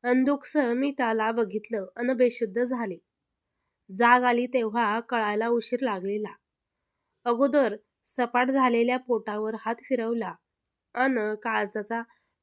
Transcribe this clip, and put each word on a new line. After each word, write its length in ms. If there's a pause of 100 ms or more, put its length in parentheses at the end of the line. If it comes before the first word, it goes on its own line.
अंधुकसं 720
मी 240
त्याला 340
बघितलं 540 (100)
अन 160
बेशुद्ध 520
झाले. 320 (960)
जाग 300
आली 240
तेव्हा 540
कळायला 480
उशीर 340
लागलेला. 500 (920)
अगोदर 520 (280)
सपाट 460
झालेल्या 460
पोटावर 640
हात 220
फिरवला 520 (600)
अन 400
काळजाचा 680 (400)